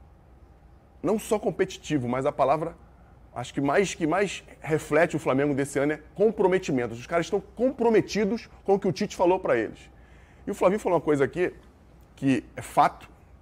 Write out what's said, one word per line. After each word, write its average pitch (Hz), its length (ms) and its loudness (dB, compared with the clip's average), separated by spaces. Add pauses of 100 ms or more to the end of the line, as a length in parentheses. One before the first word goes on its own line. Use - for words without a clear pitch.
(1040)
Não 202 160 0
só - 180 -2
competitivo, 175 680 -4
mas 131 180 -2
a 147 60 0
palavra, 156 440 0 (600)
acho 123 180 -10
que - 60 -6
mais, 143 340 2
que 160 140 -4
mais 180 360 -2 (180)
reflete 156 540 0
o 147 40 -4
Flamengo 143 340 0
desse 139 240 -2
ano 143 140 2
é 147 80 -6 (160)
comprometimento. 185 760 0
Os 120 120 -14
caras 170 200 -2
estão - 160 -4 (140)
comprometidos 220 960 0 (140)
com 196 120 2
o 196 40 2
que 202 80 -2
o 180 60 2
Tite - 220 -6
falou 185 240 4
pra 170 180 2
eles. - 340 -6 (560)
E - 40 -2
o 208 40 -8
Flavinho 208 240 2
falou 180 180 0
uma - 60 -4
coisa 139 220 2
aqui 160 280 -2 (640)
que 135 280 0 (120)
é 113 60 -12
fato - 480 0 (320)